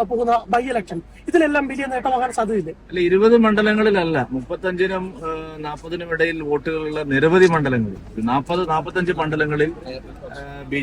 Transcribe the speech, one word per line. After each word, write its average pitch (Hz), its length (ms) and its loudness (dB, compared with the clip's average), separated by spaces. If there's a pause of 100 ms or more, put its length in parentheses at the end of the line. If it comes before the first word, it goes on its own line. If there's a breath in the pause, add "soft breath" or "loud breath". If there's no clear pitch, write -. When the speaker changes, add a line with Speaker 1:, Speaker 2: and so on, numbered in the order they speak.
Speaker 1:
പോകുന്ന 233 220 0 (220)
by 240 180 2
election, 190 280 -4 (280 soft breath)
ഇതിലെല്ലാം 294 400 2
വലിയ 262 180 -6
നേട്ടമാകാൻ 254 460 -2
സാധ്യതയില്ലേ? 208 420 -2 (160)
Speaker 2:
അല്ല, 175 100 -6
ഇരുപത് 196 380 6
മണ്ഡലങ്ങളിലല്ല, 208 920 4
മുപ്പത്തഞ്ചിനും, 185 840 -4 (140)
ഏഹ്, 160 380 -10
നാപ്പതിനും 165 480 -10
ഇടയിൽ 160 280 0
വോട്ടുകളുള്ള 151 600 -4
നിരവധി 156 420 6
മണ്ഡലങ്ങളിൽ, 123 840 0
നാപ്പത്, 170 380 -2
നാപ്പത്തഞ്ച് 170 420 -2
മണ്ഡലങ്ങളിൽ, 151 600 0 (160)
ഏഹ്, 131 140 -12 (680)
ബി 139 140 -4